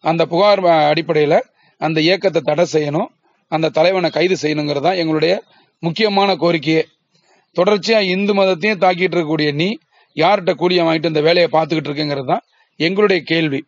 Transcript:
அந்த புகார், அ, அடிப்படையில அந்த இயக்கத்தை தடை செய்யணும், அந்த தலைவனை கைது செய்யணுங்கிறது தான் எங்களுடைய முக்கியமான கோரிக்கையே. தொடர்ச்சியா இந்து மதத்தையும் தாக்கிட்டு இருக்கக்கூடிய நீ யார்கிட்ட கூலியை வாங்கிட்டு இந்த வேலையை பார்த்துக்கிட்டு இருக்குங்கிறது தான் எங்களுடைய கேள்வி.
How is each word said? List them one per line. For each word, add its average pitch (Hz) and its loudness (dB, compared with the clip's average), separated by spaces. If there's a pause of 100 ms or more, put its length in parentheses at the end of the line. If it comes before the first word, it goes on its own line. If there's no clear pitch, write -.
அந்த 165 0
புகார், 190 2 (100)
அ, 160 4 (140)
அடிப்படையில 151 0 (460)
அந்த 160 -2
இயக்கத்தை 170 0
தடை 151 2
செய்யணும், 156 -2 (440)
அந்த 160 -2
தலைவனை 175 2
கைது 180 2
செய்யணுங்கிறது 147 -2
தான் 185 0
எங்களுடைய 160 0 (500)
முக்கியமான 196 0 (120)
கோரிக்கையே. 160 0 (720)
தொடர்ச்சியா 202 2 (140)
இந்து 202 -2
மதத்தையும் 190 0
தாக்கிட்டு 185 0
இருக்கக்கூடிய 156 -2 (120)
நீ 170 0 (500)
யார்கிட்ட 180 2
கூலியை 180 2
வாங்கிட்டு 160 0
இந்த 156 0
வேலையை 175 2
பார்த்துக்கிட்டு 156 -2
இருக்குங்கிறது 143 -6
தான் 214 -4 (360)
எங்களுடைய 190 0 (100)
கேள்வி. 160 -2